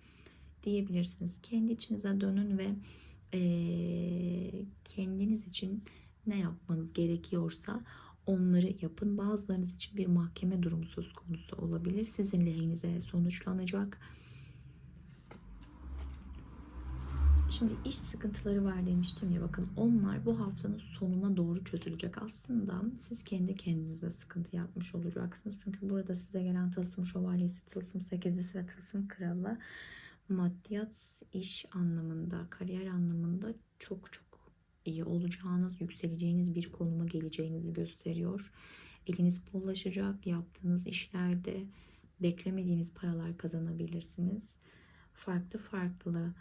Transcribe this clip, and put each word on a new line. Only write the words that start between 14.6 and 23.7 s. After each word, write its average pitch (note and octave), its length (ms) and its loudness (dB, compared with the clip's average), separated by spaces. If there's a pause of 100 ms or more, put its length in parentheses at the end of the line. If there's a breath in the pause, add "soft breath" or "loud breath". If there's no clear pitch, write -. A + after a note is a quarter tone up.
Şimdi A3 240 4 (120)
iş C4+ 120 0
sıkıntıları G3+ 640 0
var F#3 220 2
demiştim F3+ 460 4
ya, F3 100 4
bakın - 360 0
onlar G#3+ 480 6
bu A3+ 140 4
haftanın G3+ 380 -2
sonuna F#3+ 600 0
doğru F3 260 2
çözülecek. E3+ 580 -4
Aslında G#3+ 600 -2 (180)
siz - 240 -10
kendi F#3+ 320 0
kendinize D#3+ 560 -2